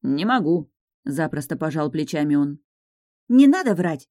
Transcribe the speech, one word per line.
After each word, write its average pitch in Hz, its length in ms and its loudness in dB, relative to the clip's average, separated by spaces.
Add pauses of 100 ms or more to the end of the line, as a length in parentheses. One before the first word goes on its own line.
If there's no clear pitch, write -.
«Не 135 220 -2
могу», 175 460 0 (340)
запросто 151 520 -6
пожал 156 340 -4
плечами 147 440 -2
он. 143 240 0 (720)
«Не 262 180 8
надо 277 280 4
врать! 160 360 -4